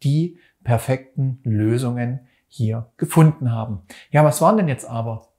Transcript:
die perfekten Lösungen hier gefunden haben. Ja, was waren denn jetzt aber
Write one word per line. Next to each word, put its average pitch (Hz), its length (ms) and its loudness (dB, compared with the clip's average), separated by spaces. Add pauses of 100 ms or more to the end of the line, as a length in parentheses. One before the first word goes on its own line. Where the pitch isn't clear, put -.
die 160 340 -2 (260)
perfekten 127 840 -2
Lösungen 120 840 -2 (200)
hier 113 520 -6
gefunden 156 540 2
haben. 110 280 -6 (300)
Ja, 147 120 4
was 151 200 2
waren 202 160 4
denn 180 100 0
jetzt 131 160 -6
aber 113 440 -8 (100)